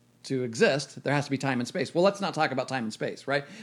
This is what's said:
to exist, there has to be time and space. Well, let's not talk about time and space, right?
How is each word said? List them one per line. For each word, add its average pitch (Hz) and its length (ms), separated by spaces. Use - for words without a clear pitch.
to 131 180
exist, 135 640
there 135 100
has 143 120
to - 40
be 135 80
time 131 220
and 123 80
space. - 260
Well, 170 80
let's 196 180
not 160 140
talk 151 160
about 131 160
time 131 160
and 110 100
space, - 360
right? 143 160